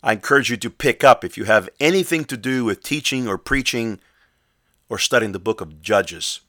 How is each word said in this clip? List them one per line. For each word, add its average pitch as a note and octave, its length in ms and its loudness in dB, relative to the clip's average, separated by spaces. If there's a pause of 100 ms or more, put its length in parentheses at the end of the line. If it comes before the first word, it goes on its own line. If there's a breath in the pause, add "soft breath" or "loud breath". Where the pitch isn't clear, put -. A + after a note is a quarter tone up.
I A2+ 100 0
encourage A#2 360 2
you A#2+ 80 -2
to A#2 120 -8
pick - 340 -2
up C3 200 8
if - 140 -10
you A2 60 -8
have G#2 260 2 (100)
anything E3 460 0
to C3 120 -10
do B2+ 260 -2
with G#2 180 -2
teaching C3+ 460 -4
or F#2+ 100 -2
preaching A#2 640 -2 (880)
or G2+ 80 -6
studying A2+ 340 0
the F#2+ 80 -8
book A2 220 -4
of D2+ 200 -16
Judges. F#2+ 680 -2